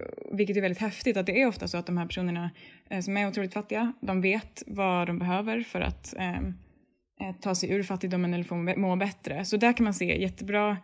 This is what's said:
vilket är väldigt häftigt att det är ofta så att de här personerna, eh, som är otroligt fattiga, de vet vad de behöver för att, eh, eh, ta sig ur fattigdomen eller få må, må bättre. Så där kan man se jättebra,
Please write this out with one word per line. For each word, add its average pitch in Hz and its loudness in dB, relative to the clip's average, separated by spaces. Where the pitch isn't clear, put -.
vilket 196 2
är 202 2
väldigt 185 2
häftigt 220 0
att 185 0
det 202 4
är 262 6
ofta - -4
så 175 -4
att 175 -6
de 175 2
här 170 0
personerna, 175 -2
eh, 190 -2
som 196 -2
är 202 2
otroligt 190 -2
fattiga, 214 0
de 190 0
vet 190 0
vad 185 2
de 175 -2
behöver 202 0
för 190 -4
att, - -6
eh, 180 -4
eh, - -10
ta 190 0
sig 180 -2
ur 196 2
fattigdomen 180 0
eller 175 -2
få 175 -4
må, 175 0
må 190 2
bättre. 185 -4
Så 196 0
där 233 6
kan 240 4
man 208 2
se 175 0
jättebra, 202 0